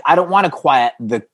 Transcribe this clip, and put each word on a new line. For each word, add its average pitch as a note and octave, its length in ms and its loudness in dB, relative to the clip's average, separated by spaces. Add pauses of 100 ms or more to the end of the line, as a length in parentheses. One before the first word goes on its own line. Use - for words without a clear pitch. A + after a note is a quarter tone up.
I D3+ 80 4
don't F3 160 0
wanna G3 180 2
quiet C3 520 0
the, A2+ 340 -6